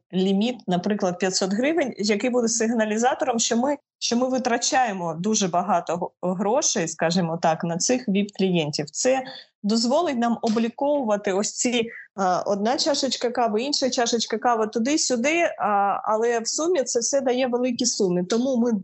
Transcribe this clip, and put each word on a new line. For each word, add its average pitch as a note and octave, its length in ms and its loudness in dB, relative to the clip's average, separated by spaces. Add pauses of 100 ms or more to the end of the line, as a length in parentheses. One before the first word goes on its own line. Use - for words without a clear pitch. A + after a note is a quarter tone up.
(120)
ліміт, G3 440 2 (100)
наприклад, F3+ 520 0
п'ятсот F#3+ 340 0
гривень, C4+ 460 0
який G#3+ 320 0
буде A#3+ 180 2
сигналізатором, A3+ 880 0
що A3+ 180 0
ми, C#4 200 0 (220)
що - 180 -2
ми B3+ 120 2
витрачаємо A#3+ 840 0
дуже G3 340 0
багато F3 480 0
г-, F3+ 380 -4
грошей, G3+ 540 0
скажімо E3+ 540 0
так, D#3+ 220 2
на E3+ 120 -2
цих B3+ 320 0
віп-клієнтів. F#3 840 0
Це C4 300 0 (400)
дозволить A#3+ 560 2
нам A#3 240 0
обліковувати A#3 880 0
ось G3+ 200 0
ці, A#3 380 0 (240)
а, F3+ 260 2
одна G#3 360 0
чашечка C#4+ 540 0
кави, A3+ 320 0
інша C4+ 280 -2
чашечка A#3 480 0
кави, A3 280 2
туди-сюди, C4+ 760 0 (160)
а, - 80 -2 (380)
але A#3 360 0
в A3+ 80 -6
сумі D#4 340 0
це A#3+ 180 -2
все C#4 200 0
дає C4 260 2
великі B3 400 0
суми. F3+ 380 0
Тому B3 320 0
ми A#3 160 2 (120)